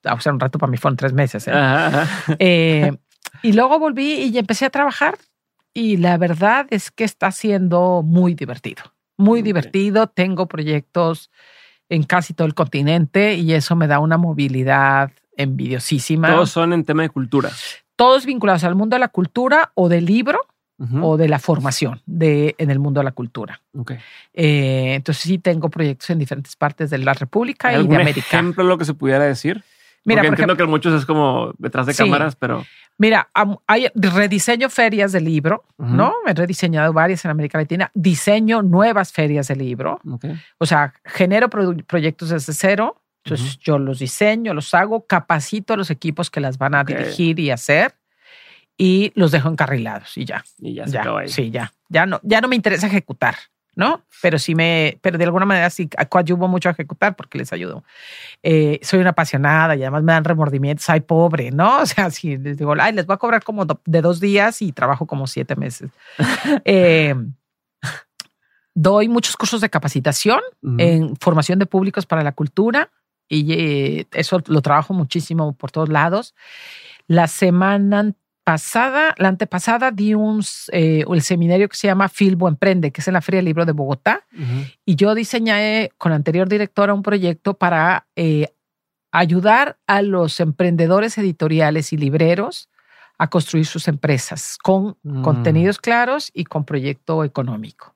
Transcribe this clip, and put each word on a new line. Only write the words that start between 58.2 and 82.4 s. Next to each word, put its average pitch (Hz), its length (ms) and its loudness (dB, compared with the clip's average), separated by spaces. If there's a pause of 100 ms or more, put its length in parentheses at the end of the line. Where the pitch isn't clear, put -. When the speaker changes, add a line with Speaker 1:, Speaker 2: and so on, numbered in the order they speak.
Speaker 1:
Eh, 151 420 2
soy 190 160 2
una 180 120 4
apasionada 156 640 2
y 131 60 -4
además 143 200 -2
me 165 80 4
dan 160 140 4
remordimientos. 147 640 0
Ay, 160 100 4
pobre, 160 520 2
¿no? 196 260 2
<laughs> 302 40 2
O 285 40 2
sea, 185 260 -2
si 147 260 -6
les 139 200 -8
digo, 147 200 -2
"Ay, 185 160 2
les 180 120 -2
voy 196 80 -2
a 190 40 -2
cobrar 233 260 0
como 208 220 -4
do-, 156 200 -4
de 165 160 2
dos 170 180 0
días", 202 420 2
y 175 120 -4
trabajo 135 320 -2
como 135 220 -6
siete 135 280 -6
meses. 131 340 -10 (280)
Speaker 2:
<laughs> 254 480 -2
Speaker 1:
Eh, 160 500 4 (1600)
doy 202 340 4
muchos 233 300 0
cursos 226 240 -4
de 220 80 -2
capacitación 151 720 0 (200)
Speaker 2:
Ujú. 123 180 -4
Speaker 1:
en 160 380 2
formación 175 420 2
de 196 60 2
públicos 190 400 -2
para 160 180 -2
la 147 80 -2
cultura 226 580 -2 (400)
y, 151 240 0
eh, 151 580 -2
eso 165 360 -2
lo 151 140 2
trabajo 147 320 2
muchísimo 160 600 -2
por - 180 -12
todos 156 180 -2
lados. 170 460 0 (720)
La 165 200 4
semana 196 720 2
an-, 208 160 -2 (280)
pasada, 262 720 0
la 190 120 2
antepasada, 226 640 -2
di 208 220 0
un 214 260 0
s-, - 340 -8
eh, 160 360 2
el 170 120 2
seminario 175 480 2
que - 80 -12
se 202 100 -2
llama 196 220 2
Filbo 185 380 2